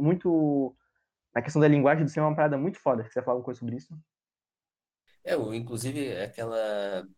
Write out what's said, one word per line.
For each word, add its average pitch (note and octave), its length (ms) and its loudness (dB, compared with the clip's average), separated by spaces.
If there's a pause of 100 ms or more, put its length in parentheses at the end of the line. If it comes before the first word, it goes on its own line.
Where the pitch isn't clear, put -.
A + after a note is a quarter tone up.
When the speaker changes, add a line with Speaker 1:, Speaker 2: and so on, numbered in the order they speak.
Speaker 1:
muito, D3+ 720 2 (600)
na A#2+ 80 0
questão D3+ 180 0
da D3+ 80 8
linguagem D3 340 6
do D3 80 0
cinema, D3+ 180 0
é - 20 0
uma D3+ 60 -4
parada D3+ 200 2
muito D#3 220 -4
foda. A#2 260 0
Você - 60 -20
quer B2 120 -4
falar B2 120 0
alguma B2 100 -4
coisa B2 160 -10
sobre A#2 160 -6
isso? D3 180 -14 (1300)
Speaker 2:
É, F3 140 -2
o, A2 160 -2
inclusive, A#2+ 640 -6
aquela, G#2 880 -4 (120)